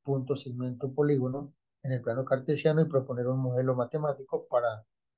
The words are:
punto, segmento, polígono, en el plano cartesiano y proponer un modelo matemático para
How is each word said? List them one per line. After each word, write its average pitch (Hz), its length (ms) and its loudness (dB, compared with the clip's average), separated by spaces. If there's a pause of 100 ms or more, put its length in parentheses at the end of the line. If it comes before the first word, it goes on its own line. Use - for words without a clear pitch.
punto, 135 340 -2
segmento, 127 560 -6
polígono, 143 600 0 (300)
en 131 100 -2
el 123 80 -2
plano 123 240 -2
cartesiano 151 560 2
y 160 80 4
proponer 127 380 0
un 131 120 2
modelo 127 360 2
matemático 135 720 -4
para 117 380 0 (320)